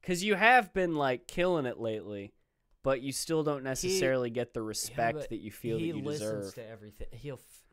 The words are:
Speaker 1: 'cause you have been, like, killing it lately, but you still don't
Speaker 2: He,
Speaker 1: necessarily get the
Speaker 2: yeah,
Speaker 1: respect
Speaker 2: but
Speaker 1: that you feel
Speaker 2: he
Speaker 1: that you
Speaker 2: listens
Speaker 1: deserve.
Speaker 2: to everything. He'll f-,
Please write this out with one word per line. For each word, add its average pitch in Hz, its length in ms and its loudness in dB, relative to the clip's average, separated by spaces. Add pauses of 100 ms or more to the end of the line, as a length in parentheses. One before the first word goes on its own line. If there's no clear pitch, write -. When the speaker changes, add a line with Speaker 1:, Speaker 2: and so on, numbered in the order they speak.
Speaker 1:
'cause 180 200 0
you 208 120 2
have 220 400 6
been, 175 220 2
like, 131 300 2
killing 175 380 2
it 123 140 -4
lately, 104 560 -6 (480)
but 135 180 2
you 135 120 -6
still 160 300 0
don't 147 180 0
Speaker 2:
He, 131 40 -8
Speaker 1:
necessarily 131 640 2
get 120 240 -4
the 123 80 -4
Speaker 2:
yeah, 110 80 -4
Speaker 1:
respect 117 520 -2
Speaker 2:
but 135 100 -8
Speaker 1:
that 113 80 -4
you 107 140 -10
feel 117 260 -4
Speaker 2:
he 165 140 -2
Speaker 1:
that 151 60 -4
you 135 60 -4
Speaker 2:
listens 123 260 -4
Speaker 1:
deserve. 101 260 -6
Speaker 2:
to 113 120 -12
everything. 107 440 -12
He'll 127 240 -10
f-, - 360 -20